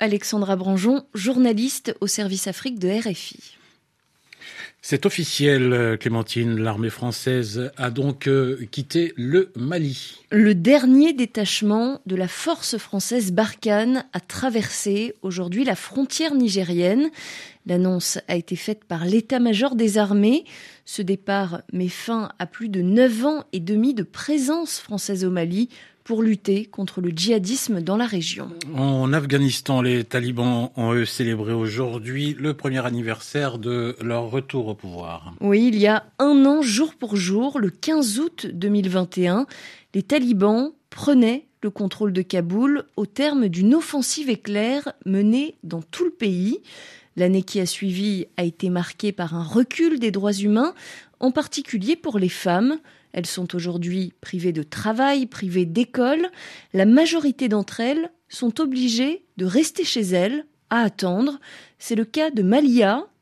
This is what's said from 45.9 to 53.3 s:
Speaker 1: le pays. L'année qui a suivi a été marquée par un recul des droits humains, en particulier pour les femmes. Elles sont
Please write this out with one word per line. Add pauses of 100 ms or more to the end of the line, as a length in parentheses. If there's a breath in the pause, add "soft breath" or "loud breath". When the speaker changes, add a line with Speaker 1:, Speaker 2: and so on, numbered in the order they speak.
Speaker 1:
le
pays. (580 loud breath)
L'année
qui
a
suivi (100)
a
été
marquée
par
un
recul
des
droits
humains, (440 loud breath)
en
particulier
pour
les
femmes. (400 soft breath)
Elles
sont